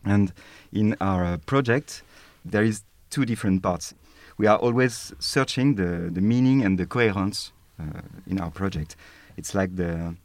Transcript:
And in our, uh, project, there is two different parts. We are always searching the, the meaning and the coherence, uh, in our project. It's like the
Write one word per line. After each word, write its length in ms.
And 300
in 260
our, 240
uh, 220
project, 580
there 200
is 200
two 160
different 380
parts. 300
We 80
are 120
always 640
searching 560
the, 360
the 100
meaning 440
and 120
the 80
coherence, 680
uh, 220
in 140
our 100
project. 460
It's 180
like 220
the 480